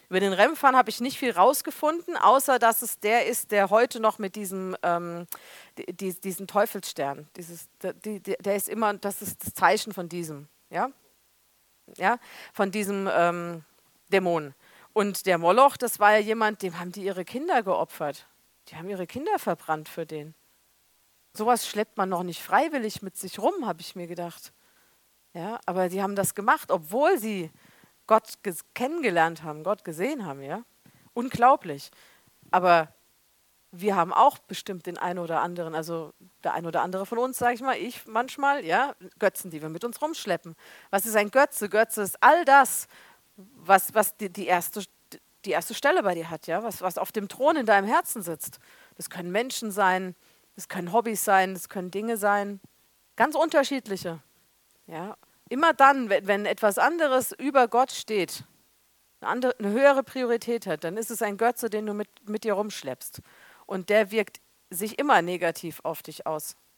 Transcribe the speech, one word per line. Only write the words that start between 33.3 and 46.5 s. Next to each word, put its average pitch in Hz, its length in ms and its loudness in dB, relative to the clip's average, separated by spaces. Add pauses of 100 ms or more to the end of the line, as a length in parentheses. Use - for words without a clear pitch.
wir 196 260 0
haben 180 160 2
auch 269 240 6
bestimmt - 480 -12
den 170 120 -10
einen 180 220 -4
oder 165 220 -2
anderen, 170 340 -6
also 160 380 -8 (300)
der 175 100 -4
ein 170 120 -6
oder 165 160 -2
andere 185 240 -4
von 233 120 -6
uns, 247 200 -2
sag 247 160 2
ich 226 80 -8
mal, 262 140 -2
ich - 320 -10
manchmal, 262 580 -2
ja, 233 300 2 (240)
Götzen, 190 320 0
die 151 100 -10
wir 156 80 -10
mit 160 140 -10
uns 240 180 -8
rumschleppen. 196 540 -4 (340)
Was 196 160 0
ist 220 120 0
ein 208 140 2
Götze? 262 360 2
Götze 214 340 0
ist - 220 -2
all 311 220 8
das, 269 420 6 (480)
was, 190 580 2
was 214 220 0
die, 196 160 -8
die 190 160 -6
erste, 180 380 -2 (580)
die 190 80 -6
erste 165 220 -4
Stelle 311 280 2
bei 185 140 0
dir 165 140 -8
hat, 160 180 -12
ja, 180 160 -2